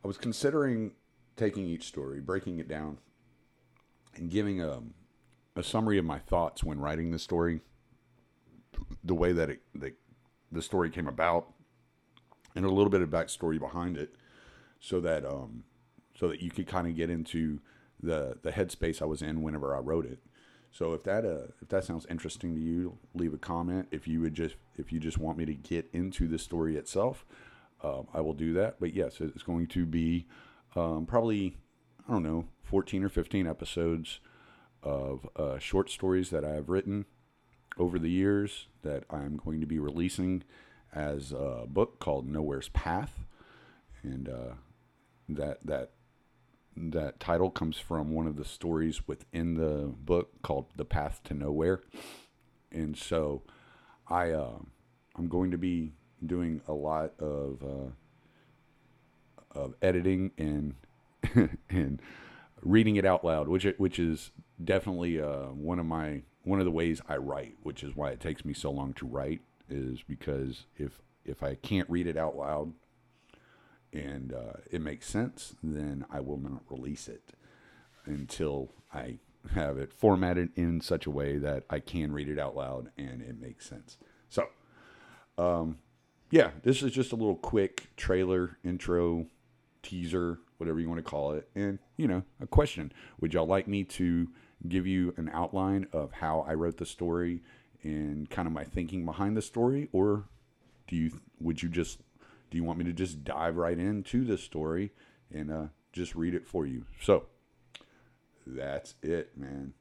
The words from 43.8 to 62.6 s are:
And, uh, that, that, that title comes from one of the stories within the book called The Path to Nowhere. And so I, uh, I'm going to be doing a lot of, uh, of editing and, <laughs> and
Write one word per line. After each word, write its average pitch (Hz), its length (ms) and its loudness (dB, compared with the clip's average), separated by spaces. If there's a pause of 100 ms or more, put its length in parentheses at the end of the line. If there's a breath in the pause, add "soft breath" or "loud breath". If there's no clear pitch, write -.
And, 67 260 -6
uh, 62 260 -8 (760)
that, 73 340 -4
that, 71 280 -2 (840)
that 80 440 -4
title 87 320 4
comes 80 260 -2
from 78 340 -2
one 80 140 0
of 76 100 -2
the 71 100 -6
stories 80 640 -2
within 82 460 -2
the 76 420 0
book - 460 0
called 69 340 -2
The - 100 -4
Path - 400 -2
to 76 100 -4
Nowhere. 76 480 2 (880 loud breath)
And 78 260 -2
so 73 460 0 (640 loud breath)
I, 85 240 2
uh, 69 260 -2 (580)
I'm 85 120 -2
going 90 240 2
to 87 80 -2
be 85 340 0 (320)
doing 82 420 0
a 78 60 -2
lot 78 460 0
of, 71 440 -4
uh, 69 280 -8 (1600 soft breath)
of 69 280 -4
editing 92 520 4
and, 73 380 0 (480)
<laughs> - 380 6 (100)
and 71 320 2 (600 loud breath)